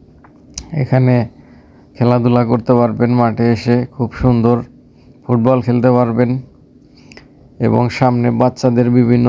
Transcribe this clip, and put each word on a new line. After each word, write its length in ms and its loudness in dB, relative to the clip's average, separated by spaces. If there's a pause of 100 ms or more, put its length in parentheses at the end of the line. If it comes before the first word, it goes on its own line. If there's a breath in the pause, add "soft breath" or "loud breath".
(720)
এখানে 420 0 (760 loud breath)
খেলাধুলা 520 0
করতে 280 -2
পারবেন। 400 0
মাঠে 380 0
এসে 240 0 (100)
খুব 280 -6
সুন্দর 440 0 (640 soft breath)
ফুটবল 400 0
খেলতে 300 0
পারবেন 400 0 (1300 loud breath)
এবং 300 0
সামনে 420 0
বাচ্চাদের 580 0
বিভিন্ন 400 2